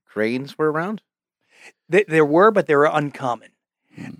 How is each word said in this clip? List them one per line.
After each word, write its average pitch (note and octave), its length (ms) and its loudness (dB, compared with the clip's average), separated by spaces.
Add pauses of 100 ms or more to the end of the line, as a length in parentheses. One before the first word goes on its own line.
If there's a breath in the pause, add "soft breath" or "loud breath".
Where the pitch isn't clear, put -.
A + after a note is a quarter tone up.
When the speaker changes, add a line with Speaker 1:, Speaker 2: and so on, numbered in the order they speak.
(120)
Speaker 1:
grains B2 440 -6
were D#3 160 -2
around? F3+ 300 -8 (880 soft breath)
Speaker 2:
Th-, F#3+ 180 2
there D#3 160 2
were, E3+ 260 4
but G3 160 0
they D3+ 100 2
were D3 160 4
uncommon. C3+ 580 -6 (440)
Speaker 3:
Hmm. - 260 -16